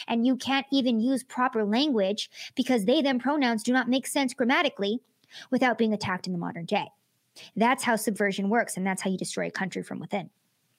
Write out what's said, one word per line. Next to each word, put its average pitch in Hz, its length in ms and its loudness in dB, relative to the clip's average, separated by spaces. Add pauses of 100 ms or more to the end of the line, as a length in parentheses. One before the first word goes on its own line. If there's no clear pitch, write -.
and 233 180 0
you 262 120 4
can't 269 340 -2
even 254 280 2
use 254 240 0
proper 247 400 -2
language 214 680 0 (240)
because 247 300 2
they, 262 180 4
them 262 160 2
pronouns 254 420 0
do 247 120 0
not 254 160 2
make 262 180 0
sense 277 260 0
grammatically 254 640 0 (520)
without 247 260 2
being 220 160 2
attacked 196 320 -2
in 185 80 -4
the 175 60 -4
modern 170 260 -6
day. 180 220 -2 (680)
That's 240 280 4
how 233 120 4
subversion 196 540 0
works, 214 260 0
and 185 120 -2
that's 185 160 -2
how 196 80 0
you 185 60 -2
destroy 180 300 -4
a 170 40 -8
country 185 320 -6
from - 160 -10
within. 175 320 -6 (480)